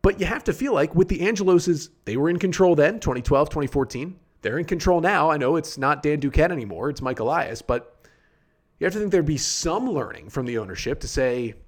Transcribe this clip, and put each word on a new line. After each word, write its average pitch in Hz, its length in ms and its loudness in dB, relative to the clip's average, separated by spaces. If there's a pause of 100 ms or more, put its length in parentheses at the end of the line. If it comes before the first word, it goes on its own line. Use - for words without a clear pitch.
But 202 200 2
you 180 60 0
have 233 180 -6
to 180 80 0
feel 269 200 -2
like 151 220 2
with 180 140 4
the - 100 -2
Angeloses, 180 720 2 (140)
they 107 120 -4
were 147 140 2
in 175 80 0
control 180 380 4
then, 165 240 4
twenty 127 200 -2
twelve, 139 280 2
twenty 147 180 -4
fourteen. 143 540 -4 (220)
They're 131 180 -2
in 170 40 -4
control 170 360 2
now. 165 280 2
I 151 100 2
know 139 180 2
it's - 200 -4
not 143 280 0
Dan 147 160 2
Duquette 151 320 2
anymore. 110 360 -6
It's 143 140 -8
Mike 127 160 -4
Elias. 120 440 -2
But - 440 -6 (720)
you - 60 -4
have 175 80 0
to 208 80 -4
think 208 100 -2
there'd 175 160 4
be 147 120 0
some 214 520 -2
learning 131 380 -6
from 127 180 -6
the 120 120 -4
ownership 98 420 -6
to 120 80 -8
say 123 460 -2 (140)